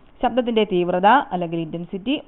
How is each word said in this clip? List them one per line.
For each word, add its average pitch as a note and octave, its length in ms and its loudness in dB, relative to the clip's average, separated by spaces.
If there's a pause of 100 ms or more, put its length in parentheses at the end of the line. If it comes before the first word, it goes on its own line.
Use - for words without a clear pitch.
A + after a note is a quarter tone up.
(240)
ശബ്ദത്തിന്റെ A#3 400 2
തീവ്രത F3+ 440 0
അല്ലെങ്കിൽ F3+ 520 2
ഇന്റൻസിറ്റി F3 680 -6